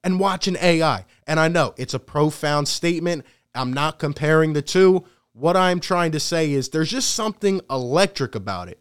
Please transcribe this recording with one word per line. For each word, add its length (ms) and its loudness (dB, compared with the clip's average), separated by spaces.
and 160 0
watching 400 -2
A 220 4
I. 220 0
And 140 0
I 80 4
know 280 0
it's 180 -8
a 40 -4
profound 680 0
statement. 560 -2
I'm 180 -4
not 260 -2
comparing 540 0
the 100 -2
two. 420 4
What 240 0
I'm 240 2
trying 320 0
to 80 -2
say 320 0
is 160 -2
there's 220 -2
just 240 -2
something 540 -2
electric 680 0
about 320 -8
it 120 -18